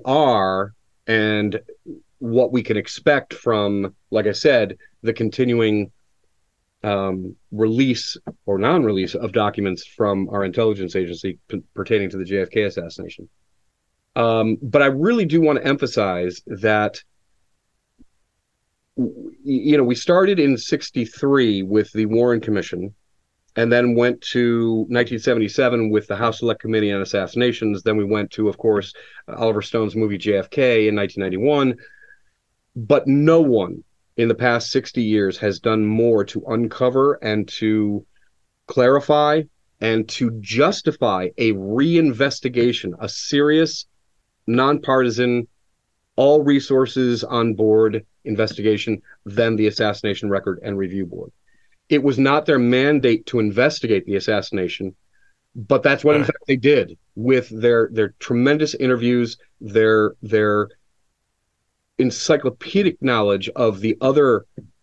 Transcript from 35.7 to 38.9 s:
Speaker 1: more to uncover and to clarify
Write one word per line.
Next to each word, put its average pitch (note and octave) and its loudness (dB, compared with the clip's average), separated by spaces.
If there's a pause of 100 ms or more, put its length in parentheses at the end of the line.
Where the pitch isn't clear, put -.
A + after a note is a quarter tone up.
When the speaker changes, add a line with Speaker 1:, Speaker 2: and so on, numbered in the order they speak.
Speaker 1:
more A2 2
to - -10
uncover B2+ 0
and G#2+ -2 (120)
to G#2+ 0 (640)
clarify D3 2 (380)